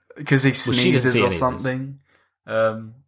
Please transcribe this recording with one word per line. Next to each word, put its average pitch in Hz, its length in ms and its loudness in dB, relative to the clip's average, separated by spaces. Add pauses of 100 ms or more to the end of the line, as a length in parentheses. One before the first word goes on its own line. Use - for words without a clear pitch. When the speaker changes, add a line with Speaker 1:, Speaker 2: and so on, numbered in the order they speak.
(260)
Speaker 1:
'cause 135 180 2
he 135 60 4
Speaker 2:
Well, 123 280 0
she 123 140 2
doesn't 127 200 2
Speaker 1:
sneezes - 20 2
Speaker 2:
see 117 60 2
Speaker 1:
or - 20 4
Speaker 2:
any 101 60 4
of 95 40 -2
this. 87 80 -2
Speaker 1:
something. 131 600 -4 (460)
Um, 110 480 -4 (140)